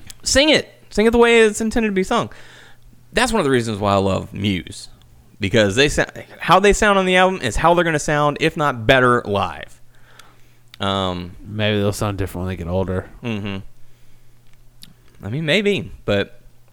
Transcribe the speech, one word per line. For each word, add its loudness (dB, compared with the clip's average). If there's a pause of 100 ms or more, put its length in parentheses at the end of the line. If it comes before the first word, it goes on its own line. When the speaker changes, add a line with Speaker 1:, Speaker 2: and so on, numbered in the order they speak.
(220)
Speaker 1:
Sing 2
it. 2 (220)
Sing 2
it 4
the 2
way 6
it's 2
intended -2
to -4
be 0
sung. -2 (800)
That's 0
one 0
of 0
the 0
reasons 0
why 2
I 4
love -2
Muse, -6 (500)
because 2
they 4
sa-, -2 (340)
how 4
they 6
sound 2
on 0
the 2
album 2
is -4
how 2
they're 4
gonna 0
sound, 0
if 0
not -2
better, 4
live. -6 (960)
Um, -4
Speaker 2:
Maybe -2
they'll 0
sound -6
different -6
when -6
they -8
get -10
older. -4 (140)
Speaker 1:
Mm-hmm. -8 (1700)
I -10
mean, -6
maybe, 0 (140)
but -2 (340)